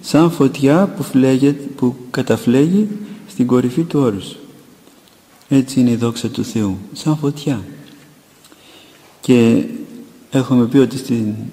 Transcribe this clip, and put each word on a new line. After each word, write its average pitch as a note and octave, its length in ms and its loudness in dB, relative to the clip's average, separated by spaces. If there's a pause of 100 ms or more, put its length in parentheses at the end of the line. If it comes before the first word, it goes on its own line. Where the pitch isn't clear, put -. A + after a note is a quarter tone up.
σαν D#3+ 300 2
φωτιά D3 640 2
που D3 60 -6
φλέγε-, C3 520 2 (200)
που B2 200 -2 (160)
καταφλέγει C#3 760 2 (420)
στην B2 180 -2
κορυφή B2 340 0
του E3 180 -2
όρους. G2+ 360 -2 (1120)
Έτσι C3 300 2
είναι B2 100 4
η A#2+ 60 2
δόξα A#2 340 -4
του A2 140 -6
Θεού, G2+ 340 -2 (160)
σαν D3+ 240 -2
φωτιά. C#3+ 460 -4 (1600)
Και A#2 420 4 (680)
έχουμε B2 340 2
πει A#2+ 120 2
ότι B2+ 200 4
στην A2 360 -2 (200)